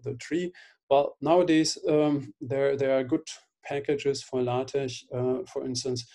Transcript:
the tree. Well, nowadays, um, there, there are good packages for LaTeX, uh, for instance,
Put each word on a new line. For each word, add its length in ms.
the 120
tree. 360
Well, 320
nowadays, 560
um, 520
there, 360
there 200
are 60
good 240
packages 600
for 180
LaTeX, 720
uh, 260
for 140
instance, 500